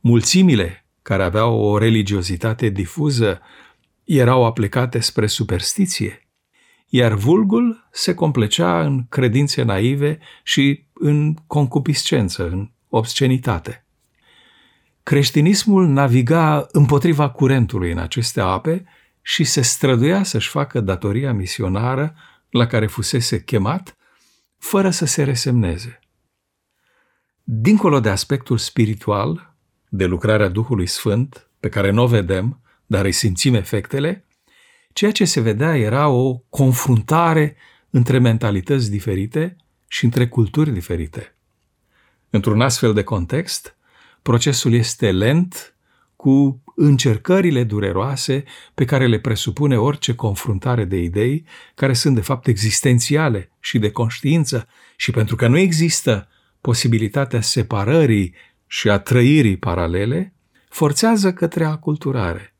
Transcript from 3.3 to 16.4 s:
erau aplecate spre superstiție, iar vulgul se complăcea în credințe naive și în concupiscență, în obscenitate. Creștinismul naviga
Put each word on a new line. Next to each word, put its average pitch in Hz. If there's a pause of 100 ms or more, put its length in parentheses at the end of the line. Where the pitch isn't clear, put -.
erau 127
aplecate 120
spre 107
superstiție, - (600)
iar 120
vulgul 208
se -
complăcea 156
în 139
credințe 135
naive 131 (240)
și 139
în 151 (120)
concupiscență, 135
în 95 (180)
obscenitate. 123 (1160)
Creștinismul 175
naviga 139